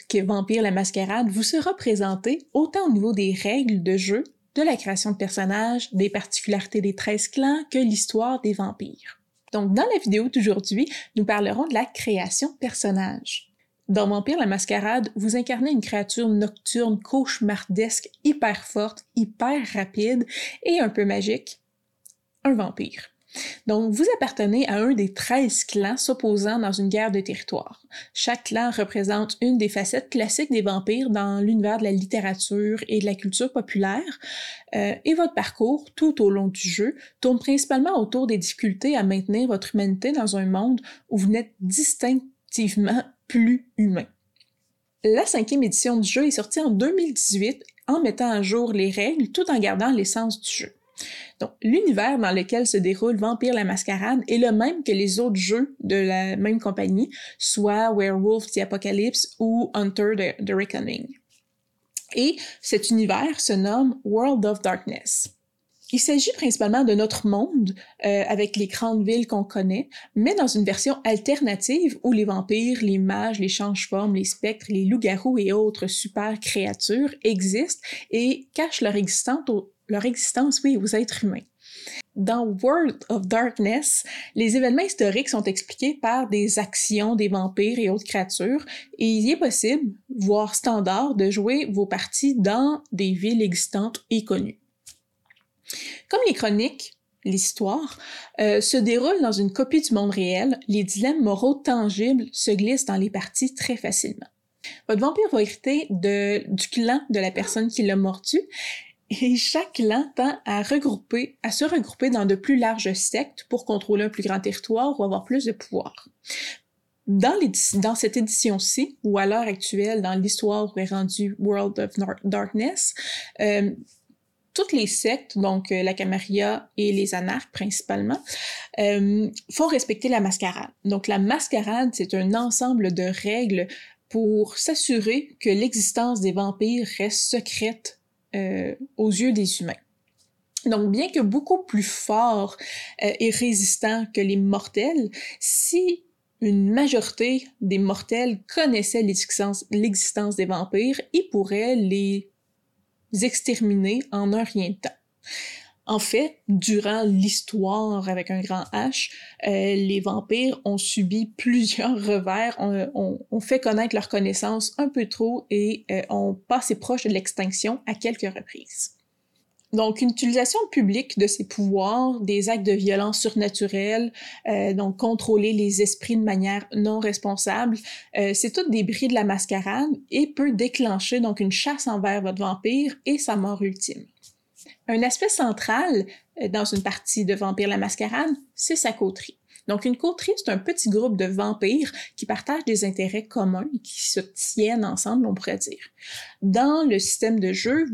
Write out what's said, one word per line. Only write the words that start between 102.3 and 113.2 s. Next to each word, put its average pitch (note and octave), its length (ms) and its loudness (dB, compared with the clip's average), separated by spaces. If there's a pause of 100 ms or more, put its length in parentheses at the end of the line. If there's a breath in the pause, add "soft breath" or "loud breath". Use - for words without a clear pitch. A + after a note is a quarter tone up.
se - 180 -2
glissent G#3+ 360 2
dans G3 100 -2
les G3 140 0
parties B3+ 440 -4
très - 220 -4
facilement. - 520 -4 (600 loud breath)
Votre G#3+ 120 2
vampire E4 320 2
va A#3 100 4
hériter C4+ 480 -2
de, G3+ 580 0
du F#3+ 200 -2
clan A#3+ 320 2 (100)
de G#3 80 2
la F#3+ 120 0
personne G3 380 -2
qui A#3 140 -2
l'a G3 140 2
mordu, F#3+ 420 0 (800 loud breath)
et B3 160 4
chaque D#4+ 380 -2
clan B3 420 2
tend C4 300 0
à G#3 160 -2
regrouper, B3 800 -2
à A3 80 -4
se C#4+ 160 0
regrouper D4 420 0
dans A#3 160 2
de G3 100 4
plus G3 220 2
larges A3 380 0
sectes - 560 -4